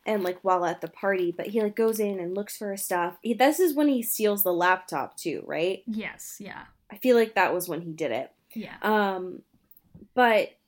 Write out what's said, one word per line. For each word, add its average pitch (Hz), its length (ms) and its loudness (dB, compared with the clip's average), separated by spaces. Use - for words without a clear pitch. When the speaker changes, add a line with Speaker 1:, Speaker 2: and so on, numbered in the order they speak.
Speaker 1:
and, 214 180 0
like, 180 200 -2
while 180 200 2
at 175 180 -2
the 165 80 -6
party, 185 460 0
but - 120 -6
he, 208 140 -2
like, 208 140 0
goes 226 240 2
in 202 200 -2
and 180 160 -6
looks 208 200 -8
for 214 120 -10
her 196 100 -6
stuff. 180 460 -2
He, 233 100 0
this 269 260 4
is 349 140 4
when 294 140 2
he 254 160 2
steals 208 400 0
the 180 100 0
laptop, 175 640 0
too, - 300 -6
right? 165 400 -2
Speaker 2:
Yes, 208 520 -8
yeah. - 260 -16
Speaker 1:
I 202 60 -14
feel 254 180 4
like 220 180 4
that 185 180 4
was 175 160 -2
when 165 140 -6
he 165 120 -10
did 156 180 -4
it. 120 200 -6
Speaker 2:
Yeah. 220 300 -12
Speaker 1:
Um, 196 580 0
but 233 380 4